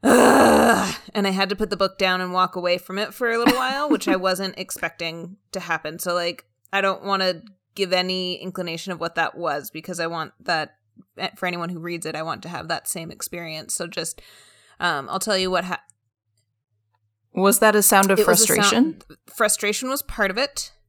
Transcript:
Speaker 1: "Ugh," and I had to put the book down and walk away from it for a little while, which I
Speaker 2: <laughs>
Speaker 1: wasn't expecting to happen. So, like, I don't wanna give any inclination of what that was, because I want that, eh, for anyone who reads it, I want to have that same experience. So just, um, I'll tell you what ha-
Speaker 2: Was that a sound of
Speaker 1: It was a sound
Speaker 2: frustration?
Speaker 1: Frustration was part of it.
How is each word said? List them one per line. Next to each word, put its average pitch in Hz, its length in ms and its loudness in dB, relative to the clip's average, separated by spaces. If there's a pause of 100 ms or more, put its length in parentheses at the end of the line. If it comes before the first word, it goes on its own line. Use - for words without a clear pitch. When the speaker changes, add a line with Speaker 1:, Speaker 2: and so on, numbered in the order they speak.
Speaker 1:
"Ugh," 233 920 6 (180)
and 202 140 0
I - 20 2
had 190 200 0
to 202 60 -2
put 208 140 -2
the 190 80 -6
book 190 220 0
down 185 220 2
and 180 120 -6
walk 185 220 0
away 175 240 0
from 190 180 -8
it 202 160 -4
for 240 180 -2
a 233 60 0
little 240 180 4
while, 269 340 -2
which - 180 0
I 190 80 2
Speaker 2:
<laughs> 185 120 0
Speaker 1:
wasn't 185 300 -2
expecting 170 800 -8 (140)
to 185 80 -8
happen. 165 400 -4
So, 180 160 -4
like, 175 300 -4 (280)
I 196 80 0
don't 190 220 -2
wanna 190 400 -2 (320)
give 185 180 0
any 185 480 -2
inclination 180 500 -8
of 170 80 -8
what 165 160 -6
that 165 220 -2
was, 147 320 -4
because 175 300 -12
I 165 80 -2
want 165 340 -8
that, 160 340 -4 (440)
eh, 185 160 -4
for - 100 -6
anyone 175 240 -4
who 175 100 -8
reads 170 280 -8
it, 156 80 -8
I 156 80 -6
want 160 200 -8
to 170 60 -14
have 160 180 -10
that 170 200 -6
same 165 240 -8
experience. 160 640 -10
So 175 100 -6
just, 165 360 -8 (580)
um, 156 300 -2
I'll - 100 -4
tell 208 180 0
you 185 140 0
what 180 140 0
ha- 185 180 -8 (1500)
Speaker 2:
Was 196 260 4
that 214 160 6
a 208 80 4
sound 196 260 6
of 196 100 4
Speaker 1:
It 208 80 6
was - 140 6
a - 60 6
sound - 100 4
Speaker 2:
frustration? 220 440 2 (260)
Speaker 1:
Frustration 214 640 -2
was 269 120 -4
part 202 300 -2
of 202 80 -4
it. - 320 -6 (180)